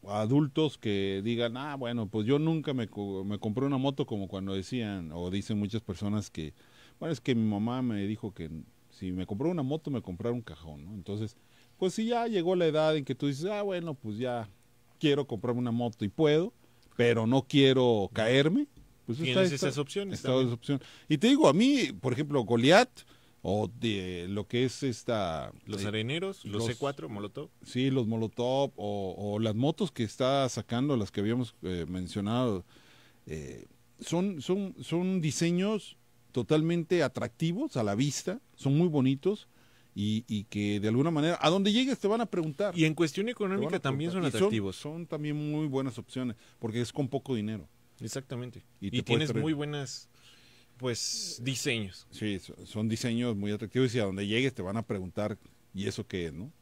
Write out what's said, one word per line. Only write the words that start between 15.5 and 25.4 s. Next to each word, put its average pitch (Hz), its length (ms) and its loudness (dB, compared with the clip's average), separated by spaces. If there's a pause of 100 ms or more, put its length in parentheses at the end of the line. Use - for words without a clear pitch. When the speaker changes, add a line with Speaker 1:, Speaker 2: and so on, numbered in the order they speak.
Speaker 1:
una 123 120 0
moto 117 320 -2
y 101 60 0
puedo, 160 440 4 (440)
pero 117 300 4
no 131 160 4
quiero 127 720 6
caerme", 143 540 4 (380)
pues 117 120 -4
Speaker 2:
Tienes 135 180 0 (160)
Speaker 1:
está, 143 40 0
Speaker 2:
esas 143 140 2
Speaker 1:
está, 135 120 -2
Speaker 2:
opciones 196 380 -4
Speaker 1:
está 135 100 -2
Speaker 2:
también. 131 180 4
Speaker 1:
esa 120 80 0
opción. 139 260 -2 (280)
Y 151 80 4
te 202 100 4
digo, 277 220 8
a 135 40 6
mí, 233 460 4
por 127 140 0
ejemplo, 143 300 0
Goliath, 131 580 6 (400)
o 104 360 0
de 92 520 -4
lo 101 180 -4
que 120 160 0
es 127 180 -2
esta, 98 680 -2 (140)